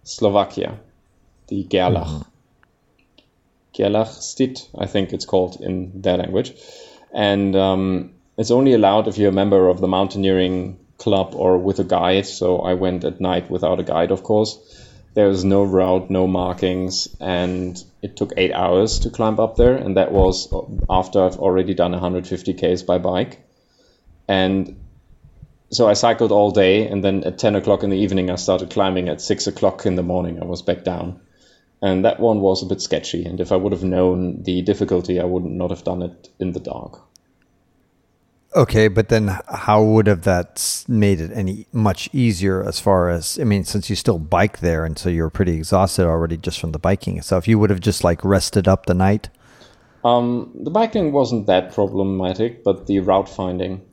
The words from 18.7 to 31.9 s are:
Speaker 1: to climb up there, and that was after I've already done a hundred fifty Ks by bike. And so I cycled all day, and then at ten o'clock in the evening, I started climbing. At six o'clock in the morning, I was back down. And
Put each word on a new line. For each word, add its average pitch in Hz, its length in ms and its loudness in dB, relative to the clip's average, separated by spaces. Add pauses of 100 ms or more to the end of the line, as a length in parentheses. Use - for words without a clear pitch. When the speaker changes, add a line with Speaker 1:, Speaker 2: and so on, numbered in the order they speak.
Speaker 1:
to 113 100 -2
climb 110 300 -2
up 113 180 0
there, 123 180 6
and 98 220 -2
that 95 140 2
was 92 360 2 (420)
after 92 360 2
I've 92 140 -2
already 92 340 0
done 87 200 0
a 90 60 -6
hundred 90 280 -4
fifty 92 260 -6
Ks 90 280 0
by 90 160 0
bike. 90 420 -2 (880)
And 95 500 0 (920)
so 117 200 2
I 104 40 6
cycled 113 380 2
all 104 200 4
day, 101 360 4
and 98 160 -4
then 98 220 0
at - 120 -4
ten 104 180 0
o'clock 98 280 0
in 101 60 -2
the 95 80 0
evening, 95 320 0
I 90 60 -4
started 90 340 -2
climbing. 92 400 0
At 76 120 -6
six - 260 -4
o'clock - 380 -2
in 92 100 0
the 90 80 -2
morning, 87 380 -4
I 85 40 -8
was 87 160 -8
back 87 220 -4
down. 87 360 -8 (640)
And 95 240 0